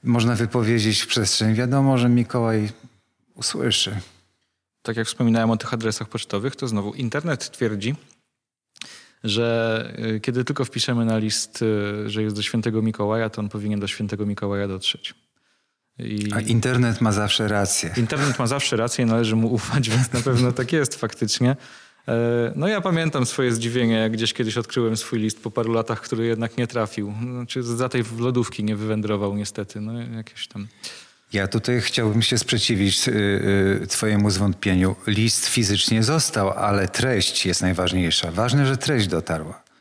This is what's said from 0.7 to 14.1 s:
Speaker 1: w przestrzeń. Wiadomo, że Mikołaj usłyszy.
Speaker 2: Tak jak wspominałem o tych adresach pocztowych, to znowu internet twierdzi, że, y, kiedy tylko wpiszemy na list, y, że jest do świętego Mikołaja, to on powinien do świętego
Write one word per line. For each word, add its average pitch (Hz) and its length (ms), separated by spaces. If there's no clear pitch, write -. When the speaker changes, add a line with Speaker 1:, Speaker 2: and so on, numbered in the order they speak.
Speaker 1:
w - 60
przestrzeń. 110 480
Wiadomo, 131 420
że 120 120
Mikołaj 113 600
usłyszy. 110 600
Speaker 2:
Tak 117 160
jak 110 100
wspominałem 113 440
o 113 60
tych - 160
adresach 110 360
pocztowych, 113 460
to 135 120
znowu 104 260
internet 139 580
twierdzi, 110 440
że, 113 680
y, 107 40
kiedy 123 260
tylko 143 200
wpiszemy 117 400
na 113 120
list, - 440
y, 104 480
że 107 140
jest 107 120
do 104 60
świętego 110 400
Mikołaja, 110 480
to 110 120
on 104 80
powinien 104 300
do 101 80
świętego 104 380